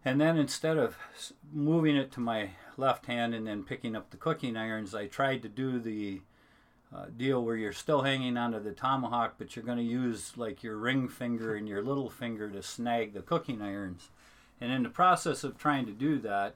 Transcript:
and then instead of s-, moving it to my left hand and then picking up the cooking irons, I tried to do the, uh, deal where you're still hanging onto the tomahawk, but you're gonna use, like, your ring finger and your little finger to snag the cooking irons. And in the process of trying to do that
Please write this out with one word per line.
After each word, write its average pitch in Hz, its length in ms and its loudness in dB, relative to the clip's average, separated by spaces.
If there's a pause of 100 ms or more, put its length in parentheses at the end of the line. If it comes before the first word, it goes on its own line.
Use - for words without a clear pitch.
and 135 160 4
then 165 160 6
instead 156 400 2
of 120 200 2 (180)
s-, - 180 -12 (180)
moving 151 460 4
it 135 160 2
to 127 80 -6
my 110 300 0 (260)
left 131 300 2
hand 117 280 0
and 110 140 -4
then 104 160 -4
picking 113 320 -6
up 101 140 -10
the - 60 -16
cooking 143 400 -2
irons, 110 380 -4
I 101 140 -6
tried 135 340 0
to 110 60 -12
do 127 320 -2
the, 104 420 -4 (720)
uh, 95 140 -12
deal 123 380 0
where 113 120 0
you're 107 160 -2
still 143 300 2
hanging 131 340 2
onto 117 240 0
the 104 120 -6
tomahawk, 120 680 0
but 107 180 -10
you're 113 80 -10
gonna 120 180 -2
use, 117 540 -2
like, 110 260 -6
your 110 140 -8
ring 123 320 2
finger 113 480 -2
and 104 120 -6
your 101 140 -2
little 135 260 0
finger 107 400 -6
to 98 140 -8
snag 117 500 -2
the - 100 -8
cooking 147 380 -2
irons. 98 500 -6 (500)
And 123 100 -4
in 131 140 2
the 113 40 -2
process 175 540 4
of 135 160 -6
trying 139 280 2
to 104 60 -8
do 135 280 2
that 101 360 0